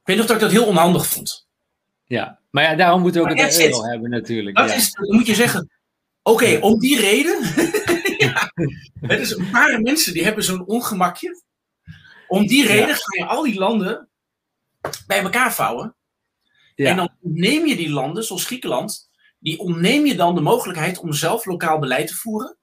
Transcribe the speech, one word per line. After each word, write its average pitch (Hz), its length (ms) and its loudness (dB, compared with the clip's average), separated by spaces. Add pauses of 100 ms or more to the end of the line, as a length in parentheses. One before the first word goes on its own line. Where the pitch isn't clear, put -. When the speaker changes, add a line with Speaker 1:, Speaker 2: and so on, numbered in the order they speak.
Speaker 1:
Ik - 80 -16
weet 190 80 2
nog 220 100 2
dat 226 100 2
ik 214 60 2
dat 202 80 2
heel 220 160 6
onhandig 175 400 4
vond. - 400 -8 (580)
Speaker 2:
Ja, - 340 -6 (120)
maar 139 140 2
ja, 160 100 2
daarom 175 260 4
moeten 175 220 2
we 165 60 2
ook 160 60 0
Speaker 1:
Maar 269 100 2
Speaker 2:
het - 100 0
Speaker 1:
that's 165 120 4
Speaker 2:
euro 120 180 2
Speaker 1:
it. 117 60 -6
Speaker 2:
hebben 120 200 -6
natuurlijk, 110 460 -4
Speaker 1:
Dat 226 120 2
Speaker 2:
ja. - 60 0
Speaker 1:
is, 220 180 0
dan 202 240 0
moet 233 100 4
je 220 80 2
zeggen, 208 360 0 (520)
"Oké, 226 240 4
Speaker 2:
Ja. 160 140 4
Speaker 1:
om 220 180 4
die 247 220 2
reden." 269 420 2
<laughs> 254 280 0 (520)
Ja. - 300 0 (480)
Het 214 200 -2
is 226 160 -4
een 185 140 -6
paar 247 300 2
mensen 254 320 0
die 170 120 -2
hebben 214 200 0
zo'n 180 220 -4
ongemakje. 214 760 -4 (840)
Om 202 180 2
die 269 160 4
Speaker 2:
Ja. 226 60 4
Speaker 1:
reden 214 260 4
ga - 240 -8
je 170 60 -4
al 262 180 -2
die 254 160 -2
landen 202 500 -2 (1000)
bij 196 160 0
elkaar 220 320 0
vouwen. 127 400 -4 (800)
Speaker 2:
Ja. 139 160 2
Speaker 1:
En 180 60 2
dan 185 120 -2 (120)
ontneem 190 460 0
je 254 100 2
die 165 140 -4
landen, 147 340 -4
zoals 196 200 -8
Griekenland, 196 680 -8 (280)
die 160 200 -6
ontneem 190 480 2
je 254 80 2
dan 175 200 2
de 170 60 0
mogelijkheid 165 580 -2
om 160 140 -6
zelf 165 320 -2
lokaal 160 340 -2
beleid 139 300 -2
te - 60 -12
voeren 220 480 -8